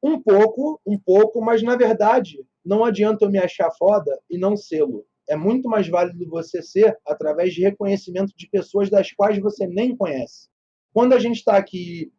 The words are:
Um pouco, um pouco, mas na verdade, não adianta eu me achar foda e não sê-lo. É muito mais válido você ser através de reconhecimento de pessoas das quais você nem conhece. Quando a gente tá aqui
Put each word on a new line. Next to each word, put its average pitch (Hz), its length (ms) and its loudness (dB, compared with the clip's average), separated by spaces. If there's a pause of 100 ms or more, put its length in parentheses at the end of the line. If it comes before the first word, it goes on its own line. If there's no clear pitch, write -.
Um 285 180 0
pouco, 254 640 2
um 202 140 -4
pouco, 220 420 2
mas 220 220 0
na 247 120 0
verdade, 220 680 2 (180)
não 202 220 0
adianta 214 400 0
eu 202 40 -2
me 196 100 2
achar 170 320 0
foda 170 480 0 (100)
e 175 80 -8
não 196 180 0
sê-lo. 147 500 -4 (220)
É 151 80 -2
muito 226 320 -2
mais 208 200 -2
válido 175 420 -4
você 165 320 -8
ser 202 340 0 (100)
através 165 480 -2
de 165 100 -6
reconhecimento 196 720 -4
de - 120 -20
pessoas 196 420 -2
das 196 220 2
quais 202 280 0
você 202 260 -4
nem 220 300 -4
conhece. 143 520 -8 (460)
Quando 247 200 4
a 240 60 6
gente 226 240 -4
tá 208 140 2
aqui 175 600 -6